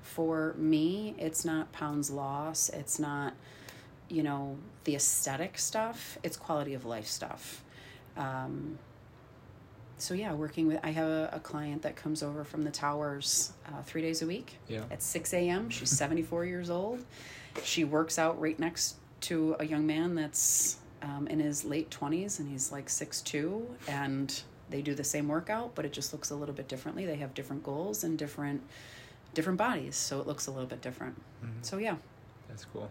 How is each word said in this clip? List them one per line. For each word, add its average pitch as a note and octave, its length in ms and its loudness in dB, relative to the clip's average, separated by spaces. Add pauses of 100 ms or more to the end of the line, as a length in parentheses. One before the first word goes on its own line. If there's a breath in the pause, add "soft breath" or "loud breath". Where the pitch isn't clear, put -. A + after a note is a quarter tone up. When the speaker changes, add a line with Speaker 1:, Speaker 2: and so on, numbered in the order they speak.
Speaker 1:
for D#3+ 520 2
me, D#3+ 600 6
it's D#3 280 0
not D#3+ 260 2
pounds D3 400 0
loss. C#3+ 580 0
It's - 300 -2
not, C#3+ 340 0 (760 loud breath)
you D#3+ 140 2
know, C#3 360 0 (260)
the D3 120 2
aesthetic - 640 2
stuff. - 640 -2
It's E3+ 160 -2
quality C#3+ 380 0
of B2 100 -6
life A2+ 220 -4
stuff. - 560 -6 (540 loud breath)
Um, C#3 600 -2 (1200)
so - 160 -4
yeah, G3 200 0
working D3+ 340 2
with, D#3 160 6
I D#3 80 0
have D#3+ 160 4
a, D#3+ 260 4
a D#3 60 -4
client D3+ 420 -4
that D3+ 140 -2
comes D#3 260 -2
over D3 220 -2
from D3+ 220 -2
the D3+ 40 0
towers, D3 840 2 (120)
uh, C#3 160 -8
three D#3+ 220 -2
days D#3+ 180 2
a D#3+ 60 0
week G3+ 400 -6
Speaker 2:
Yeah. A2 240 -4
Speaker 1:
at A#2+ 100 -6
six - 320 -2
A F3 160 4
M. G#3+ 220 2
She's - 180 0
<laughs> C#3+ 80 6
seventy-four E3 480 2
years F3+ 240 -2
old. G#3 340 0 (600 loud breath)
She - 200 4
works D#3 360 6
out D#3+ 200 6
right D#3 200 2
next - 380 2 (240)
to D#3+ 380 4
a D#3 60 0
young D3+ 220 4
man E3 260 4
that's, - 640 4 (240)
um, C#3+ 260 -2
in D#3 120 2
his D3 260 2
late D3+ 240 0
twenties, E3+ 500 0
and D3 80 -2
he's, C3+ 240 -2
like, C#3 180 -6
six - 320 -2
two, F#3 460 0 (200)
and C#3 560 0 (240)
they C#3 140 -2
do C#3+ 140 0
the C#3+ 80 -2
same D3 240 2
workout, G#3+ 480 0
but D3+ 100 -2
it C#3 80 -4
just - 180 -4
looks D3+ 200 -4
a C#3+ 40 -4
little C#3+ 200 -4
bit - 120 -6
differently. D3 380 -4
They D#3 120 -2
have C#3 180 -4
different C#3 280 -6
goals E3+ 400 -2
and E3 140 2
different, C#3+ 460 -2 (720 loud breath)
different F3 240 4
bodies, E3 360 2
so - 240 0
it - 60 -2
looks C#3+ 220 -2
a C#3 40 -4
little C3 140 -2
bit B2 160 -8
different. B2+ 340 -6
Speaker 2:
Mm-hmm. - 460 -8
Speaker 1:
So, F#3+ 160 -4
yeah. G#3 180 2 (540)
Speaker 2:
That's A2 160 -10
cool. G#2+ 260 -8